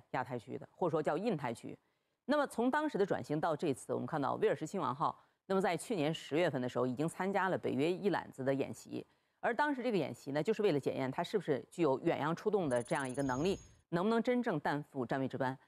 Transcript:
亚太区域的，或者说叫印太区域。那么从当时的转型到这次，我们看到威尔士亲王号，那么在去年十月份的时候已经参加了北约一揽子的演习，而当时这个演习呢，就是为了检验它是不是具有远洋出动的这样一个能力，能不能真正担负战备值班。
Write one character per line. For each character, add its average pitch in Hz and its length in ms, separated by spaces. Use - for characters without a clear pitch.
亚 135 100
太 123 160
区 123 140
域 123 60
的， - 120
或 - 160
者 160 60
说 156 100
叫 156 160
印 208 200
太 127 160
区 - 160
域。 - 80
那 269 100
么 285 100
从 240 240
当 302 200
时 214 80
的 196 80
转 135 180
型 156 160
到 160 160
这 147 180
次， - 200
我 120 60
们 123 60
看 147 160
到 123 120
威 185 160
尔 175 40
士 156 140
亲 185 140
王 123 120
号， 143 240
那 190 100
么 190 60
在 180 160
去 - 180
年 156 180
十 - 220
月 170 140
份 131 120
的 127 60
时 123 100
候 123 80
已 127 80
经 147 140
参 185 240
加 190 160
了 165 100
北 - 140
约 135 180
一 185 200
揽 - 240
子 135 100
的 135 100
演 135 200
习， - 340
而 226 140
当 294 200
时 254 80
这 226 120
个 202 40
演 123 160
习 - 200
呢， 151 100
就 - 80
是 214 100
为 202 120
了 143 60
检 131 180
验 131 120
它 170 140
是 214 140
不 185 40
是 127 300
具 175 100
有 135 200
远 160 180
洋 151 160
出 214 160
动 190 160
的 120 160
这 160 140
样 135 120
一 123 60
个 139 80
能 135 220
力， 196 120
能 170 120
不 214 60
能 226 120
真 247 220
正 185 160
担 147 240
负 131 220
战 139 120
备 135 80
值 123 120
班。 131 200